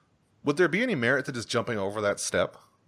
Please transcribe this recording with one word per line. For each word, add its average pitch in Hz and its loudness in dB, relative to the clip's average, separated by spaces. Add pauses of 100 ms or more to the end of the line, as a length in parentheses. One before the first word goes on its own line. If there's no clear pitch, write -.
(460)
Would 143 2
there 170 4
be 185 0
any 247 0
merit 123 0
to 143 -8
just 113 -8
jumping 113 0
over 101 -2
that 101 0
step? - 0 (320)